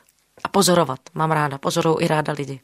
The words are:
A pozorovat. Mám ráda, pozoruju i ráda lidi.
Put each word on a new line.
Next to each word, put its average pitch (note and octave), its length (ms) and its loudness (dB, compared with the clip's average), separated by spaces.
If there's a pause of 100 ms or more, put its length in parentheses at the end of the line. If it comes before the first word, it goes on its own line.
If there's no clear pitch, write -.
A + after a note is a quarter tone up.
(440)
A - 40 -8
pozorovat. F3 520 2 (140)
Mám D#3+ 180 -2
ráda, D3 260 0
pozoruju E3 420 0
i E3 80 0
ráda D#3 260 0
lidi. C#3 300 -10